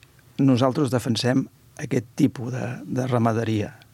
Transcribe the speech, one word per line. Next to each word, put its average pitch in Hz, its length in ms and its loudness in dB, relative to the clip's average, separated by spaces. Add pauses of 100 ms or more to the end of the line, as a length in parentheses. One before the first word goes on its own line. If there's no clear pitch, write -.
(380)
nosaltres 131 560 4
defensem 127 500 0 (340)
aquest 127 380 -4
tipus 127 380 -2
de, 117 100 -6 (200)
de 127 220 -4
ramaderia. 113 680 0 (200)